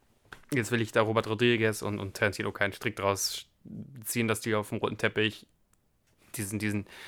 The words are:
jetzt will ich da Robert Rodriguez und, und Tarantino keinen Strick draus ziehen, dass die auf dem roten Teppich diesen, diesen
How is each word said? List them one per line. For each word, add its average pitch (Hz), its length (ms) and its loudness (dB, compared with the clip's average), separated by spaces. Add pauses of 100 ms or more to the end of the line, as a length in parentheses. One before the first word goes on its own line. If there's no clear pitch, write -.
(520)
jetzt 120 200 2
will 117 80 2
ich 107 100 0
da 113 120 4
Robert 110 260 2
Rodriguez 110 540 4
und, 104 180 -2
und 95 140 -8
Tarantino 104 360 0
keinen 101 220 0
Strick - 240 -4
draus 98 500 0 (580)
ziehen, 117 220 0
dass 107 140 0
die 110 160 0
auf 104 140 -2
dem 113 80 -2
roten 107 200 -2
Teppich 107 480 0 (880)
diesen, 104 220 -4
diesen 104 280 0 (220)